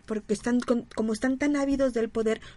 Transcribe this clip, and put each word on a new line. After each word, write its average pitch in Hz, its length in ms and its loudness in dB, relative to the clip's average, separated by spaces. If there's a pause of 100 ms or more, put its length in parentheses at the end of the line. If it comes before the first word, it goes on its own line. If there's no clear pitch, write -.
Porque 214 280 -4
están 240 260 0
con, 240 240 0 (120)
como 220 180 0
están 262 260 0
tan 294 160 2
ávidos 277 380 2
del 233 160 0
poder, 220 320 0 (160)